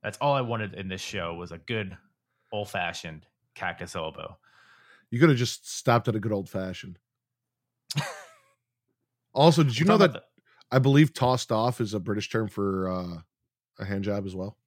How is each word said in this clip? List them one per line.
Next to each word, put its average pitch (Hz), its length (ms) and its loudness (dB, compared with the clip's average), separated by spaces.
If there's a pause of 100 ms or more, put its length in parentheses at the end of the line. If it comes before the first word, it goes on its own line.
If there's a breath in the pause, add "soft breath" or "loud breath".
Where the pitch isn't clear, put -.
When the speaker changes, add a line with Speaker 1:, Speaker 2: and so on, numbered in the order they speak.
Speaker 1:
That's - 180 -8
all 143 140 2
I 139 60 2
wanted 113 360 -4
in 95 120 -8
this 92 140 -8
show 85 320 -6
was 85 180 -10
a 85 60 -14
good 98 400 -6 (560)
old-fashioned 87 720 -6 (280)
Cactus 87 440 -8
elbow. 80 400 -10 (760 soft breath)
Speaker 2:
You 120 80 -4
could 160 80 8
have 139 100 6
just - 320 -4
stopped - 380 2
at 117 80 0
a 110 40 -2
good 104 120 -4
old-fashioned. 95 680 -8 (1000)
Speaker 1:
<laughs> 147 60 -2 (1300 loud breath)
Speaker 2:
Also, 160 300 6
did 127 160 2
you 143 80 2
Speaker 1:
We're 196 40 4
Speaker 2:
know 214 100 8
Speaker 1:
talking 175 140 6
Speaker 2:
that - 60 -10
Speaker 1:
about - 40 -20 (480 soft breath)
the 127 40 2
Speaker 2:
I 131 40 8
believe 139 340 6
tossed 127 380 0
off 117 300 0
is 104 120 -4
a 107 60 -2
British 104 300 -4
term 110 180 -2
for, 95 420 -2
uh, 87 320 -6 (560)
a - 80 -8
hand 98 180 -4
job 101 220 -4
as 95 100 -8
well? 95 320 -10